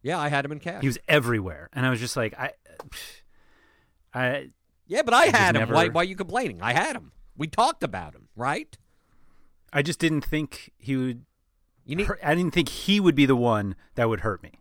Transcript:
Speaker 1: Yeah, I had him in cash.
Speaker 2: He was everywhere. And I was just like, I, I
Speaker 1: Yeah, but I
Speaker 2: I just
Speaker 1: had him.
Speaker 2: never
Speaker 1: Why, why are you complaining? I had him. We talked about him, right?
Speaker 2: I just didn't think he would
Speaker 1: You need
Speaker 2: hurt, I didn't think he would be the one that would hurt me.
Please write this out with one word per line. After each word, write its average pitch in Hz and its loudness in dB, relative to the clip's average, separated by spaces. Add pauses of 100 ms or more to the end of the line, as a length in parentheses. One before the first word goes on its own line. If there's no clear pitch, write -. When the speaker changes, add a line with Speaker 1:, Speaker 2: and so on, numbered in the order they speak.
Speaker 1:
Yeah, 165 -4
I 147 -2
had 143 0
him 139 -8
in 151 -10
cash. 175 -10
Speaker 2:
He 135 0
was 120 -2 (100)
everywhere. 113 0
And 127 -2
I 131 2
was 123 -2
just 120 -6
like, 113 -4
I, 131 -8 (1600)
I 131 -4 (380)
Speaker 1:
Yeah, 247 0
but 233 4
I 240 8
Speaker 2:
I 330 8
just - 4
Speaker 1:
had 185 6
him. 110 2
Speaker 2:
never 113 -2
Speaker 1:
Why, 165 4
why 165 0
are 175 2
you 185 -10
complaining? 160 -6
I 113 -2
had 240 0
him. - -16 (260)
We 156 -6
talked 247 0
about 92 -8
him, - -20
right? 143 -6 (960)
Speaker 2:
I 143 0
just 156 -4
didn't 156 0
think - -6
he 135 -4
would 127 -4 (600)
Speaker 1:
You 139 -10
need 202 -2
Speaker 2:
hurt, - -4
I 156 2
didn't 175 0
think 160 2
he - 2
would 175 6
be 143 8
the 135 6
one 107 0 (200)
that 117 2
would 110 -2
hurt 101 -4
me. - -20